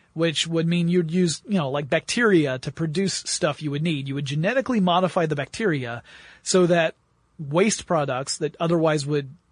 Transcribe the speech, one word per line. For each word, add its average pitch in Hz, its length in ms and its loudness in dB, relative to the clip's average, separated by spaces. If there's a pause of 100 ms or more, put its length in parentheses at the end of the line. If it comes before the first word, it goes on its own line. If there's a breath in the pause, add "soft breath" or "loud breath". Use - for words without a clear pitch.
(140 loud breath)
which 160 340 0
would 165 200 0
mean 170 200 2
you'd 170 240 2
use, 175 340 0
you 202 120 0
know, 143 120 -2
like, 143 200 -4
bacteria 165 720 2
to 143 120 -8
produce 165 440 -2
stuff - 460 -4
you 151 100 -6
would 147 120 -4
need. 143 240 -2
You 135 80 -6
would 143 100 -4
genetically 214 540 0
modify 180 460 2
the 156 100 -2
bacteria 135 680 -4 (400 loud breath)
so 185 240 4
that 170 280 2 (420)
waste 165 480 0
products 139 520 -2
that - 220 -4
otherwise 160 460 2
would 143 240 -4 (220)